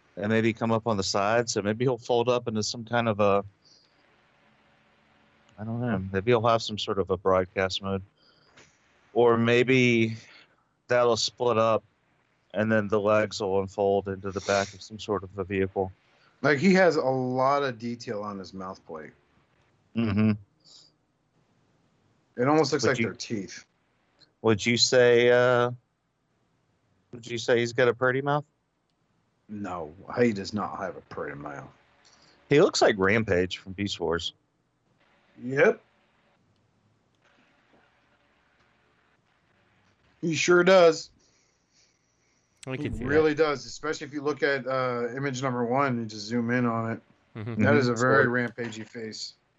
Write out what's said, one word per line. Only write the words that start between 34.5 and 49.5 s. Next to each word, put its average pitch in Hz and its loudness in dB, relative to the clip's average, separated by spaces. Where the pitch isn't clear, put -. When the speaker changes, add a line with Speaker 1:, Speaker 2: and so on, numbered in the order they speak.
Speaker 2:
Yep. 139 2
He 160 -2
sure 175 4
does. 175 6
Speaker 3:
I 131 -10
Speaker 2:
He 131 -6
Speaker 3:
can 147 -6
see - -8
Speaker 2:
really 151 2
Speaker 3:
that. 151 0
Speaker 2:
does, 143 -2
especially 156 -10
if 127 -16
you 147 -8
look 139 -4
at, 139 0
uh, 123 -2
image 135 -6
number 123 -2
one, 127 0
you 113 -6
just 107 -14
zoom 117 -4
in 123 0
on 113 -2
it. - -10
Speaker 3:
Mm-hmm. 110 -4
Speaker 2:
That 139 4
is 127 2
a 120 -2
Speaker 1:
Mm-hmm. 113 -2
Speaker 2:
very 127 4
Speaker 1:
Or 123 0
Speaker 2:
rampagey 117 -6
face. 110 -14